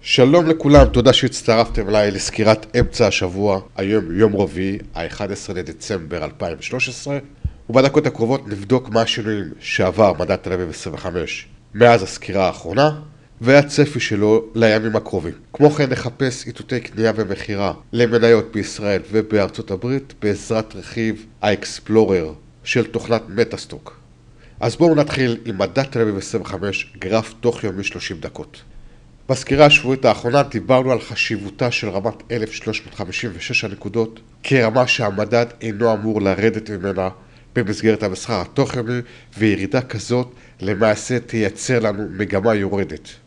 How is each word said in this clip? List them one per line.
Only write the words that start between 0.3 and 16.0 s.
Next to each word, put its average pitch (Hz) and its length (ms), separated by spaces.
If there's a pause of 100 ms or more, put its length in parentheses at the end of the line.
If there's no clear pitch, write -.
לכולם, 147 400
תודה 123 260
שהצטרפתם 113 760
אליי 104 220
לסקירת 107 680
אמצע 113 280
השבוע. 95 540 (140)
היום 98 360
יום 101 240
רביעי, 95 420 (180)
האחד 85 360
עשר 101 220
לדצמבר 82 720
אלפיים 78 360
ושלוש 127 300
עשרה, 143 280 (520)
ובדקות 131 380
הקרובות 131 400
נבדוק 107 420
מה 113 120
השינויים 107 440 (140)
שעבר 92 600
מדד 90 160
תל 92 180
אביב 90 160
עשרים 78 260
וחמש 85 520 (260)
מאז 117 300
הסקירה 95 440
האחרונה, 139 520 (420)
והצפי 143 580
שלו 110 460 (100)
לימים 110 400
הקרובים. 85 380 (200)
כמו 147 160
כן 147 200
נחפש 127 580